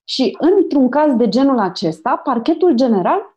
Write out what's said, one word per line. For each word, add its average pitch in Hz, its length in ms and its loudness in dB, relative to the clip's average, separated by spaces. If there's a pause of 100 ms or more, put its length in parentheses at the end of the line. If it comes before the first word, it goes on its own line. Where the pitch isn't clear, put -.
Și - 360 -4
într-un 294 500 2
caz 294 260 2
de 226 120 2
genul 262 320 0
acesta, 190 640 -4
parchetul 302 500 0
general 233 460 0 (180)